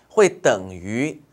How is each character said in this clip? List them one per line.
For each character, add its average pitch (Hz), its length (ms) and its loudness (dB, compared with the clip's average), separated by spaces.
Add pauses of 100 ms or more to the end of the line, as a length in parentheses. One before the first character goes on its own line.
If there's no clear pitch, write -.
会 - 180 4
等 95 480 -2
于 110 460 -6 (120)